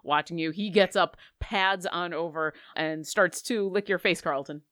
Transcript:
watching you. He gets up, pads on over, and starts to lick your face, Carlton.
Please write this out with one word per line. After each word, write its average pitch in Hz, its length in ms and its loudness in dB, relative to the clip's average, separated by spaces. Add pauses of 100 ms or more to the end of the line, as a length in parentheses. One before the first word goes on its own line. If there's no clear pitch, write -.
watching 151 340 0
you. 160 140 -2
He 202 180 -4
gets 185 260 4
up, 180 200 2 (240)
pads 190 460 0
on 175 280 -4
over, 156 400 -2 (220)
and 156 300 -2
starts - 360 2
to 208 260 0
lick 202 200 -2
your 185 100 2
face, 175 240 2
Carlton. 147 500 -4